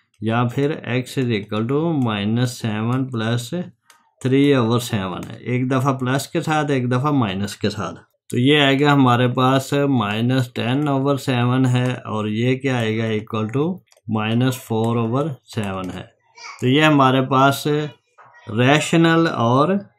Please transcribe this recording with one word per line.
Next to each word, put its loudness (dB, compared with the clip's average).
या 0
फिर -2
x -4
is 0
equal -4
to -2
minus 0
seven -2
plus -4
three 4
over 2
seven -6
है। -14
एक -2
दफ़ा 0
प्लस -4
के -4
साथ, -2
एक 0
दफ़ा 0
माइनस -2
के -2
साथ। -8
तो -2
ये 4
आएगा 4
हमारे 4
पास 0
माइनस 0
टेन -2
over 0
सेवन 0
है, 0
और -6
ये 0
क्या -2
आएगा, -2
equal -4
to 0
माइनस 0
फ़ोर -2
over -2
सेवन -6
है। -14
तो -2
ये 4
हमारे 6
पास 2
रेशनल 2
और 2